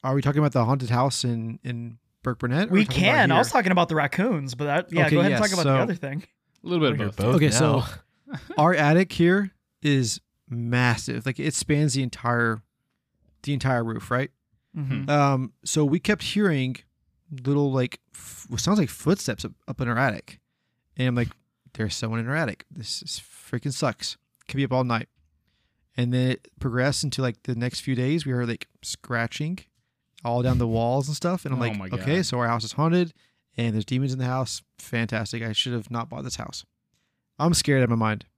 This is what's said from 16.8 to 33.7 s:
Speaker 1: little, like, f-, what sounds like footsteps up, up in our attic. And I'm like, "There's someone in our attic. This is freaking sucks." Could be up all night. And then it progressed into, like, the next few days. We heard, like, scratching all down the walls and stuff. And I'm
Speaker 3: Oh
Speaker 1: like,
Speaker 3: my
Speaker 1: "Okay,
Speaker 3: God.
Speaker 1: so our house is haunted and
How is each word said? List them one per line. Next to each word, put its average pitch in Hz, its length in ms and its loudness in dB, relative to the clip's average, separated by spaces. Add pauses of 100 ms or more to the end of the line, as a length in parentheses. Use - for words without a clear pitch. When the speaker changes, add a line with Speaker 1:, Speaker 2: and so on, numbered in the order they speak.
Speaker 1:
little, 143 280 2
like, 127 280 0 (140)
f-, - 340 -20
what 117 120 -4
sounds 208 180 2
like 143 120 2
footsteps - 540 -2
up, - 80 -8 (160)
up 127 120 -8
in 123 80 -2
our 117 100 0
attic. 127 420 -2 (560)
And 127 120 0
I'm 123 60 0
like, 120 140 0 (460)
"There's 110 200 -4
someone 113 260 -4
in 117 80 -6
our 143 80 -2
attic. 147 340 -4
This - 320 -10
is - 180 -12
freaking - 520 -8
sucks." - 440 -4 (320)
Could - 80 -6
be 139 80 0
up 131 80 -2
all 131 120 2
night. 117 240 -2 (880)
And 123 160 0
then 127 200 2
it - 160 -8 (120)
progressed 131 440 0
into, 135 180 -4
like, 123 220 -4
the 127 100 -4
next 120 260 -4
few 135 140 -4
days. 139 320 0
We 131 60 -2
heard, 120 160 0
like, - 200 -8 (140)
scratching 123 760 -6 (640)
all 120 180 0
down 127 160 2
the 120 100 2
walls 120 400 0
and 151 80 -6
stuff. 175 280 -2
And 143 100 -4
I'm 123 60 -2
Speaker 3:
Oh 120 60 0
Speaker 1:
like, 107 120 -4
Speaker 3:
my 95 80 -8 (120)
Speaker 1:
"Okay, 135 180 0
Speaker 3:
God. 185 100 0
Speaker 1:
so 123 120 -4
our 120 100 0
house 117 160 -2
is 110 80 -10
haunted 165 400 2 (440)
and 117 180 0